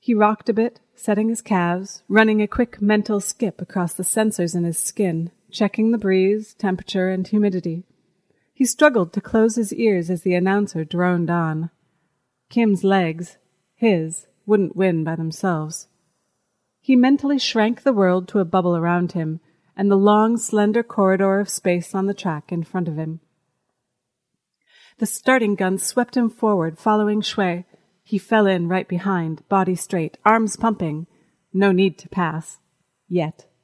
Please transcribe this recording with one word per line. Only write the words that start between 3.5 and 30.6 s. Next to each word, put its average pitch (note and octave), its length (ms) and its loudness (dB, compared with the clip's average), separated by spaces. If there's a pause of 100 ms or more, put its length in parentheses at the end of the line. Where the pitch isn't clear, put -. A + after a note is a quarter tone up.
across F3 320 -4
the - 120 -8
sensors F#3+ 520 -2
in F3 80 0
his E3+ 140 -4
skin, E3+ 520 -2 (200)
checking G#3+ 400 0
the A#3 80 0
breeze, G3 560 0
temperature, F#3 560 -2
and F#3 180 -4
humidity. F#3 560 -2 (680)
He - 120 0
struggled A#3 480 2
to G3+ 80 -4
close A3 360 0
his A3 180 -4
ears F#3 360 0
as F3+ 120 -2
the F#3 120 0
announcer F#3+ 500 0
droned F3 440 0
on. E3 420 -2 (800)
Kim's G#3 340 2
legs, F3 520 0 (380)
his, E3 540 0 (180)
wouldn't G3+ 300 2
win F3 260 2
by D#3+ 140 -4
themselves. D#3+ 720 -6 (920)
He C4 160 2
mentally C#4 420 2
shrank A3+ 440 -2
the C4+ 100 2
world F#3 360 0
to G#3 120 0
a F#3 40 2
bubble F3 320 0
around F3 360 0
him D#3+ 280 -6 (360)
and G3+ 140 2
the G3+ 60 4
long, G#3+ 400 4
slender G#3+ 460 0
corridor G3 580 0
of G3+ 80 -4
space - 460 -4
on F#3+ 120 -2
the G3+ 80 -2
track D#3+ 380 -8
in E3+ 100 -4
front F3 260 -6
of D3+ 80 -8
him. D#3+ 240 -8 (1800)
The A3 80 -2
starting A#3 500 0
gun F#3+ 220 -2
swept - 380 -2
him A#3 140 0
forward, F3+ 480 -2
following G#3+ 420 0
Shui. F3+ 440 -4 (400)
He G#3 140 -4
fell G#3+ 280 2
in F3+ 220 0
right F#3 180 -2
behind, F3 600 -4
body F#3+ 260 0
straight, E3+ 500 -6
arms A3 300 2
pumping. E3+ 540 -4 (440)